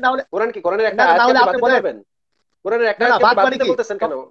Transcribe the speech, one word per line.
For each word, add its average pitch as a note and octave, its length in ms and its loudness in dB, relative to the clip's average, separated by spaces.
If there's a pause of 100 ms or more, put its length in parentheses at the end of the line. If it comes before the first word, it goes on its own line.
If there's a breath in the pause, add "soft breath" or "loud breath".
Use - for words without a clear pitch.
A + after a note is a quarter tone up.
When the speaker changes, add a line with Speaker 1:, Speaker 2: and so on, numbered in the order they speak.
Speaker 1:
না B3+ 80 0
হলে, C4 200 -4
Speaker 2:
কোরআন A3+ 200 -4
কি? G#3+ 100 -12
কোরআনের F#3+ 260 -2
একটা G3+ 180 0
Speaker 1:
না, - 0 -
না, E3+ 100 4
Speaker 2:
আয়াত A#3 120 2
কি B3+ 80 2
Speaker 1:
বাদ B3 140 2 (1700)
Speaker 2:
আপনি G#3+ 120 2 (100)
বাদ - 0 -
Speaker 1:
মানে C4+ 140 2
Speaker 2:
দিতে C4+ 140 0
Speaker 1:
কি? A#3+ 60 4
Speaker 2:
বলতেছেন A3+ 280 -4
কেন? D#3 320 -4